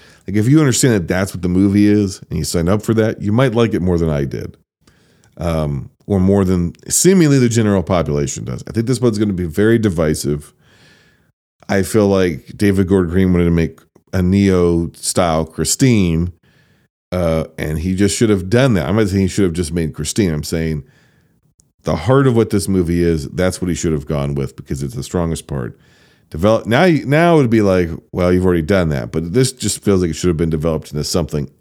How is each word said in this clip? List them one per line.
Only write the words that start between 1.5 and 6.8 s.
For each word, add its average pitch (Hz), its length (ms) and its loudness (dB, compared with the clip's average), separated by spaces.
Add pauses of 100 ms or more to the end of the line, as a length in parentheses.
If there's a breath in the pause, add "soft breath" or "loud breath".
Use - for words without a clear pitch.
is 104 420 0
and - 80 -6
you 82 60 -4
sign 85 260 -2
up 104 140 0
for 113 100 -2
that, 110 280 -2
you 101 100 -4
might 123 220 2
like 113 200 0
it 82 80 -2
more 90 160 0
than 82 120 0
I 71 160 -2
did, 60 320 -10 (800 soft breath)
um, 76 520 -4 (160)
or 98 140 0
more 98 260 4
than 90 280 0 (160)